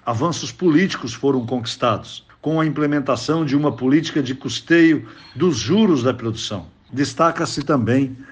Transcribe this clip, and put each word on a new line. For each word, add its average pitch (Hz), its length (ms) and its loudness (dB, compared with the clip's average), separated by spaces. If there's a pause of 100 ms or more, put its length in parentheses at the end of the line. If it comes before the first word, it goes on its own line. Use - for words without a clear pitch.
avanços 127 480 -4
políticos 165 640 2
foram 135 320 0
conquistados, 113 800 -4 (160)
com 160 180 0
a 160 60 2
implementação 147 800 0
de 135 100 0
uma 147 160 2
política 139 520 0
de 127 100 -4
custeio 160 720 2 (300)
dos 151 220 0
juros 160 440 2
da 127 100 2
produção. 110 540 -6 (260)
Destaca-se 156 680 -2
também 131 560 0 (140)